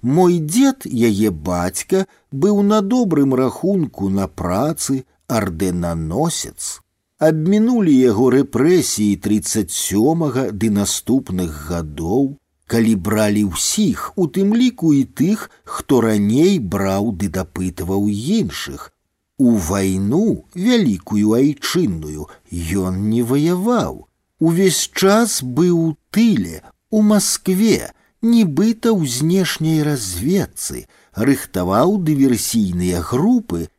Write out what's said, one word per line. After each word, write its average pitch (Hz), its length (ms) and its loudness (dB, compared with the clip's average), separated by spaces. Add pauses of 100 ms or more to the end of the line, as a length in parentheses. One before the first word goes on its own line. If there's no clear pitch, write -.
Мой 175 360 4
дзед, 240 440 0
яе 107 480 2
бацька, 90 760 -2 (260)
быў 196 320 2
на 214 180 2
добрым 190 520 2
рахунку 131 760 -2
на 95 180 -2
працы, 127 800 -4 (220)
ардэнаносец. 87 1600 -4 (400)
Абмінулі 190 720 2
яго 127 400 4
рэпрэсіі 135 880 2
трыццаць 104 480 -2
сёмага 131 800 -2
ды 104 240 -2
наступных 95 800 -2 (140)
гадоў, 85 680 -4 (320)
калі 113 300 0 (100)
бралі 104 460 0
ўсіх, - 680 -2
у 175 80 2
тым 196 320 0
ліку 233 320 2
і 139 160 2
тых, 185 400 -2 (160)
хто - 400 0
раней 113 560 2
браў 98 560 -2
ды 92 160 -4
дапытваў 92 800 -4
іншых. 110 800 -4 (480)
У 120 160 4
вайну, 101 960 0
вялікую 120 880 0
айчынную, 90 880 -2 (240)
ён 92 560 -4
не 113 160 0
ваяваў. 170 840 -2 (320)
Увесь 165 520 2
час 208 520 2
быў 151 360 2
у 165 120 0 (200)
тыле, 170 480 2 (320)
у 214 80 2
Маскве, 208 960 0 (300)
нібыта 226 720 2
ў 180 100 0
знешняй 156 760 0
разведцы, 120 1040 -4 (260)
рыхтаваў 123 840 0 (100)
дыверсійныя 101 960 0
групы 151 640 0 (120)